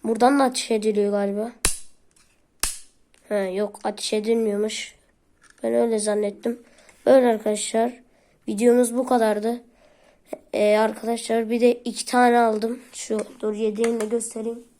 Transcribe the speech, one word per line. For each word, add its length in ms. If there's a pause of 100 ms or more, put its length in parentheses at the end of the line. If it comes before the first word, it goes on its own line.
Buradan 340
da 60
ateş 260
ediliyor 400
galiba. 420 (1800)
Ha, 60
yok, 500
ateş 280
edilmiyormuş. 840 (680)
Ben 120
öyle 240
zannettim. 640 (440)
Böyle 200
arkadaşlar. 680 (560)
Videomuz 480
bu 100
kadardı. 560 (920)
Ee, 240
arkadaşlar, 760
bir 100
de 140
iki 320
tane 320
aldım. 440 (100)
Şu, 340 (140)
dur, 140
yediğini 460
de 60
göstereyim. 580 (160)